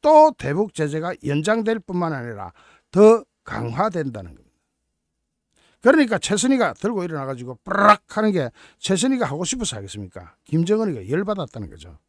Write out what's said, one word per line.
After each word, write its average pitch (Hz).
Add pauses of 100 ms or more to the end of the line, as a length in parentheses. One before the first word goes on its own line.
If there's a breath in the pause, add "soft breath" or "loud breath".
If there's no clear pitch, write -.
또 302
대북 175
제재가 156 (100)
연장될 214
뿐만 175
아니라 110 (380 soft breath)
더 214 (200)
강화된다는 120
겁니다. - (1200)
그러니까 247
최선희가 220
들고 202
일어나가지고 135
뿌락 202
하는 214
게 147 (300 soft breath)
최선희가 233
하고 147
싶어서 226
하겠습니까? 95 (100)
김정은이가 165
열받았다는 165
거죠. 78 (120)